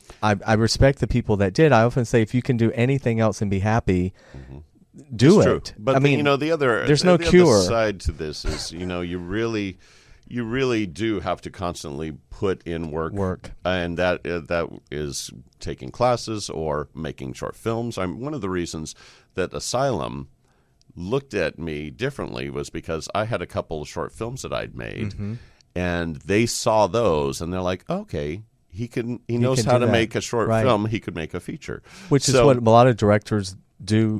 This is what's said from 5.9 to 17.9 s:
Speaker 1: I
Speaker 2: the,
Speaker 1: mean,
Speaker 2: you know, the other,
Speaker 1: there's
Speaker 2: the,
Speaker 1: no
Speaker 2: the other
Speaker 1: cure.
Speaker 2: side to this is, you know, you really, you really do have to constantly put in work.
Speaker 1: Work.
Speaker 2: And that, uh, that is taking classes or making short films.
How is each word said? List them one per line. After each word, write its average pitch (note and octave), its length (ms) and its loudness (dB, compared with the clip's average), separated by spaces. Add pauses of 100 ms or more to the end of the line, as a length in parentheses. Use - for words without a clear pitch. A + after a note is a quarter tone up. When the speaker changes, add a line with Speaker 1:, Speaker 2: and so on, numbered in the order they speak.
Speaker 1:
I C3+ 40 4
Speaker 2:
the, C3 40 0
Speaker 1:
mean, C#3+ 140 4
Speaker 2:
you D3 60 0
know, C#3+ 120 4
the D3 160 0
other, B2+ 340 2
Speaker 1:
there's D3 160 4
Speaker 2:
the, F3 60 2
Speaker 1:
no F3+ 100 6
Speaker 2:
the E3+ 60 0
other E3 80 0
Speaker 1:
cure. D#3+ 300 8
Speaker 2:
side G#2 400 0
to F2 100 -2
this D2+ 320 -8
is, - 300 -6
you F2 120 -8
know, F2+ 140 -4
you F2 180 -6
really, G2+ 600 -4 (500)
you A#2+ 160 -6
really A#2+ 420 0
do F#2+ 360 -4
have F2 200 -4
to F2 80 -10
constantly D#2+ 680 -8 (120)
put F#2+ 340 -4
in E2+ 280 -6
work. D#2+ 220 -6
Speaker 1:
Work. F#2+ 380 -6 (120)
Speaker 2:
And F2 340 -2
that, F2+ 300 -2
uh, E2+ 120 -4 (100)
that E2+ 180 -2 (240)
is C#2+ 400 -8 (300)
taking C2 300 -10
classes A2+ 580 -2
or D2 440 -6
making C2+ 400 -10
short - 220 -10
films. A2+ 420 -6